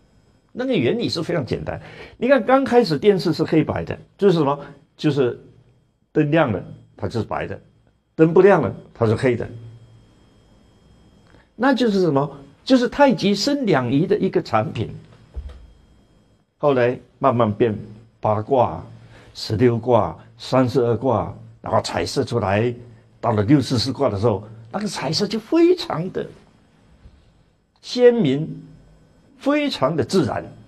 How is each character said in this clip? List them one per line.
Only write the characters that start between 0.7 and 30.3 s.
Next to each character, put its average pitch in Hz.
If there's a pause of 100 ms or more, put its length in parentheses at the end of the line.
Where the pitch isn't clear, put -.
原 143
理 196
是 -
非 165
常 170
简 -
单。 165 (380)
你 233
看 262
刚 262
开 240
始 160
电 202
视 165
是 156
黑 156
白 82
的， - (200)
就 202
是 170
什 156
么？ 143 (380)
就 156
是 131 (720)
灯 151
亮 151
了， 90 (360)
它 107
就 110
是 104
白 78
的； 95 (600)
灯 160
不 180
亮 185
了， 104 (180)
它 117
是 110
黑 123
的。 104 (2000)
那 262
就 240
是 196
什 160
么？ 139 (280)
就 262
是 240
太 277
极 185
生 277
两 131
仪 143
的 180
一 190
个 165
产 110
品。 - (1700)
后 147
来 123 (180)
慢 135
慢 117
变 107 (420)
八 107
卦、 107 (500)
十 -
六 120
卦、 110 (200)
三 127
十 120
二 117
卦， 107 (280)
然 -
后 107
彩 -
色 135
出 117
来， 104 (480)
到 113
了 104
六 135
四 120
四 123
卦 -
的 101
时 110
候， 98 (260)
那 -
个 208
彩 156
色 202
就 214
非 339
常 180
的 - (1500)
鲜 247
明， 165 (760)
非 285
常 151
的 135
自 175
然。 - (220)